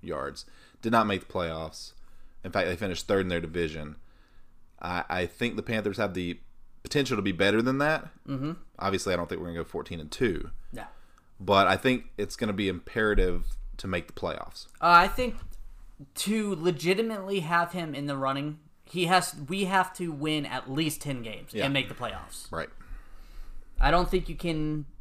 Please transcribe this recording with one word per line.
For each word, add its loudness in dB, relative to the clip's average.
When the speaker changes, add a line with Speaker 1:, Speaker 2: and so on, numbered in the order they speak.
Speaker 1:
yards. -8
Did -2
not 6
make 0
the -18
playoffs. -4
In -8
fact, 2
they 0
finished -4
third 4
in -2
their 0
division. -4
I, -4
I 0
think -2
the -4
Panthers -2
have 0
the -2
potential 0
to 0
be 2
better 4
than 2
that. 0
Speaker 2:
Mm-hmm. -4
Speaker 1:
Obviously, 0
I 2
don't -2
think -4
we're -6
gonna -6
go -2
fourteen -8
and -10
two. 0
Speaker 2:
Yeah. -8
Speaker 1:
But 8
I 6
think 2
it's -2
gonna -2
be 2
imperative 2
to -8
make -2
the -16
playoffs. -6
Speaker 2:
Uh, 2
I 10
think 0
to 0
legitimately 0
have 2
him -4
in -4
the -2
running, -2
he 0
has, 4
we 0
have 2
to -4
win 0
at -6
least 0
ten -4
games -12
Speaker 1:
Yeah. -2
Speaker 2:
and 0
make 0
the -10
playoffs. -10
Speaker 1:
Right. -4
Speaker 2:
I 8
don't 6
think 2
you -6
can -2